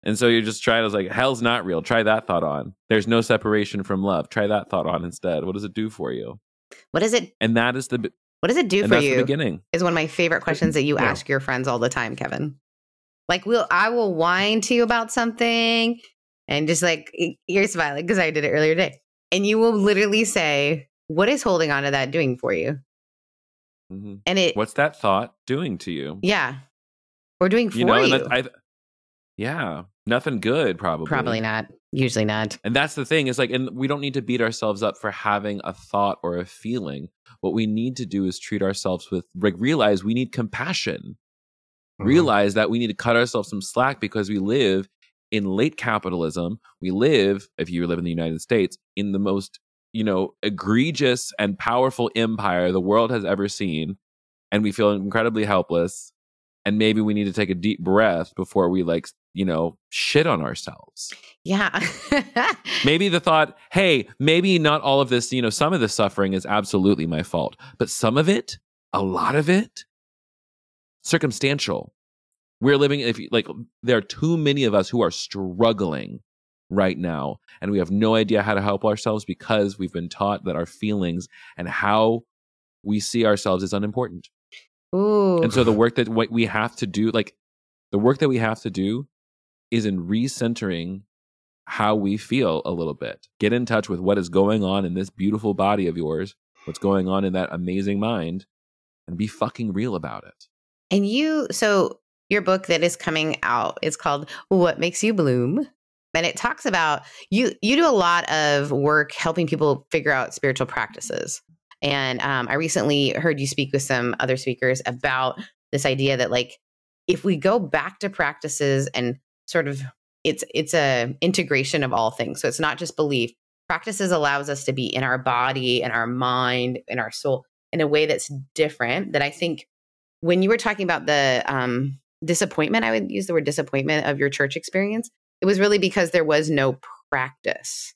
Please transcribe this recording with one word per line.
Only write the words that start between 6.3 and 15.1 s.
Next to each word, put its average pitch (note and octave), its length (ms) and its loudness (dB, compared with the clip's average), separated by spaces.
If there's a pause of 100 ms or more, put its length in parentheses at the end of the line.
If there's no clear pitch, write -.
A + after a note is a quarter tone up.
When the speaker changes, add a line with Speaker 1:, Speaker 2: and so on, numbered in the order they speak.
Speaker 2:
What D#3+ 100 -2
does G#3+ 120 0
it - 280 -2
Speaker 1:
And A2+ 160 2
that B2 200 2
is C3 120 -6
the B2 100 -2
be- A2 120 -4 (300)
Speaker 2:
What E3 80 0
does B3 80 2
it C4+ 120 2
do F#3 120 2
Speaker 1:
and G#2 80 0
Speaker 2:
for B2+ 80 6
Speaker 1:
that's C3 100 2
the C3+ 60 2
Speaker 2:
you? - 60 2
Speaker 1:
beginning. C3+ 440 -2 (100)
Speaker 2:
Is E3+ 120 0
one E3+ 80 0
of - 20 -2
my D#3 140 -2
favorite E3 340 0
questions - 320 0
that C#3+ 80 2
you C#3+ 140 0
Speaker 3:
Yeah. - 80 0
Speaker 2:
ask C3+ 240 -4
your C#3 100 2
friends C3 300 -2
all A#2+ 100 0
the A#2+ 100 2
time, B2 280 -4
Kevin. - 400 -6 (720)
Like, F#3 180 -2
we'll, A3+ 240 2
I G3 200 4
will A3 240 0
whine F#3 480 2
to B3 120 0
you A#3+ 80 4
about A#3 300 0